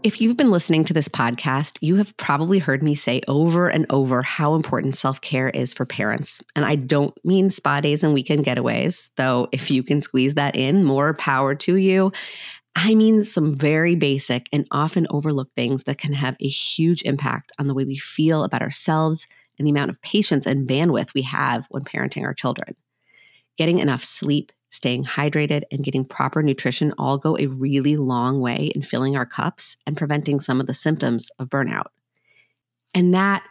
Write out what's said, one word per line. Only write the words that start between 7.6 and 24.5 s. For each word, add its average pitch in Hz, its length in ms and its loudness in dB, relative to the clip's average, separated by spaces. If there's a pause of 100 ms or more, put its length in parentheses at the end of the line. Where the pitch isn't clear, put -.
days 147 240 0
and 151 80 4
weekend 143 320 2
getaways, 123 720 -2
though 127 340 0
if - 200 -6
you 127 120 2
can 139 200 0
squeeze 131 320 0
that 143 220 0
in, 160 280 2
more 143 300 2
power 139 400 0
to 175 220 0
you. 190 360 4 (640)
I 202 180 4
mean 220 300 6
some 156 300 0
very 156 400 2
basic 135 580 0
and 147 180 0
often 160 380 0
overlooked 143 460 -2
things 131 300 -2
that 143 120 -4
can 143 160 -4
have 135 260 -2
a 135 100 -4
huge 160 560 0
impact 139 540 -4
on 135 80 -2
the 139 60 0
way 131 140 -2
we 135 100 -6
feel 156 480 0
about - 160 -4
ourselves 160 680 -2 (320)
and 147 80 0
the 147 40 4
amount 143 180 2
of - 140 -10
patience 202 420 0
and 135 240 -2
bandwidth 139 460 0
we 135 80 -2
have 127 480 -2
when 135 120 -8
parenting - 420 -6
our 139 100 -6
children. - 420 -6 (800)
Getting 170 220 2
enough 139 260 0
sleep, - 480 -2 (180)